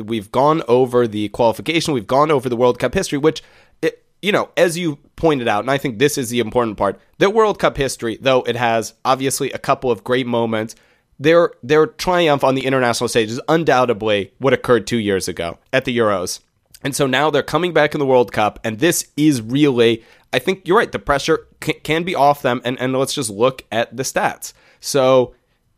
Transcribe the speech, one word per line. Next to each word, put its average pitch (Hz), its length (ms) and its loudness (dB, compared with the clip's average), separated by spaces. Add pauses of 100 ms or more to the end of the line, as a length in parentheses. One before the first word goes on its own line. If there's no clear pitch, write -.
we've 107 300 -6
gone 151 360 2
over 123 380 2
the 104 220 -4
qualification, 127 640 -2
we've 113 140 -4
gone 143 240 2
over 131 180 0
the 120 80 0
World 123 220 2
Cup 123 160 -2
history, 185 240 -2
which, 156 240 0 (400)
it, - 200 -4 (200)
you 202 100 0
know, 127 240 0
as 170 220 2
you 160 200 -4 (180)
pointed 139 320 0
out, 104 120 2
and 120 100 -2
I 139 60 2
think 127 220 -6
this 143 180 2
is 123 140 -4
the 120 100 0
important 113 380 -2
part, 98 200 -2 (200)
their 196 120 4
World 214 280 2
Cup 147 180 0
history, 120 440 -4
though 131 220 2
it 113 140 -4
has 117 380 0 (100)
obviously 131 480 -2
a - 60 -8
couple 131 320 0
of 104 120 -2
great 127 240 -2
moments, 117 480 -2 (440)
their, 165 340 4 (100)
their 151 240 4
triumph 160 560 0
on 135 120 2
the 131 100 -4
international 123 440 0
stage 110 220 0
is 120 160 -8
undoubtedly 120 920 0
what 120 160 2
occurred 120 320 2
two 120 100 -2
years 98 320 -2
ago 85 300 -8 (120)
at 131 140 -2
the 127 120 -4
Euros. 104 440 -2 (420)
And 139 140 -6
so 143 100 0
now 135 220 0
they're 147 140 0
coming 170 320 -4
back 151 200 2
in 156 40 -4
the 143 80 -2
World 127 260 2
Cup, 107 320 -2
and 110 140 -6
this 160 300 0 (100)
is 147 240 2
really, 117 600 2 (300)
I 127 60 -2
think 190 280 -4
you're 180 120 2
right, 208 120 0
the - 80 -6
pressure 147 480 -2 (160)
c-, 156 120 -4
can 160 300 -4
be 180 100 -6
off 143 260 2
them, 123 240 -2
and, 120 160 -6
and 131 180 -2
let's 135 140 -2
just 131 160 -6
look 113 420 -2
at 113 240 -4
the 127 80 -6
stats. - 520 -6 (260)
So 131 540 2 (440)